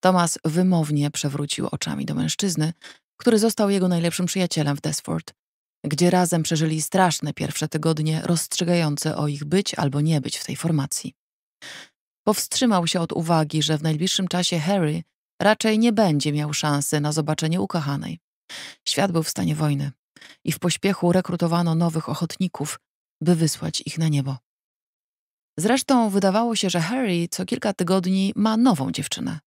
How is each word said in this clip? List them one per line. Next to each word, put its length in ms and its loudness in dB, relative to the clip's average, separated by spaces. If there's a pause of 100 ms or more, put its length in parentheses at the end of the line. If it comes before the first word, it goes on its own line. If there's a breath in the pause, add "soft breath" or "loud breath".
Thomas 420 4
wymownie 640 2
przewrócił 560 -4
oczami 380 -6
do 100 -4
mężczyzny, 580 -2 (460 loud breath)
który 200 4
został 300 2
jego 180 2
najlepszym 380 0
przyjacielem 520 0
w 40 -12
Desford, 520 -6 (500)
gdzie 260 2
razem 340 2
przeżyli 380 0
straszne 520 0
pierwsze 340 -4
tygodnie 540 0
rozstrzygające 960 0
o 100 0
ich 180 -4
być 300 0
albo 260 0
nie 200 2
być 160 -8
w 80 -10
tej 100 -6
formacji. 580 -2 (1120 loud breath)
Powstrzymał 600 2
się 140 0
od 120 -4
uwagi, 500 0
że 140 2
w 60 -6
najbliższym 440 -2
czasie 320 -2
Harry 440 0 (380)
raczej 380 2
nie 140 4
będzie 380 2
miał 220 -2
szansy 460 0
na 120 0
zobaczenie 500 0
ukochanej. 580 -4 (680 loud breath)
Świat 240 0
był 120 0
w 60 -4
stanie 260 -2
wojny 360 0 (520 loud breath)
i 80 -2
w 80 -4
pośpiechu 520 0
rekrutowano 640 2
nowych 340 0
ochotników, 720 -4 (420)
by 140 4
wysłać 500 -2
ich 120 -8
na 100 0
niebo. 300 0 (1200)
Zresztą 500 2
wydawało 460 2
się, 140 0
że 120 0
Harry 500 0
co 140 -6
kilka 280 -2
tygodni 640 0
ma 220 2
nową 340 4
dziewczynę. 580 -6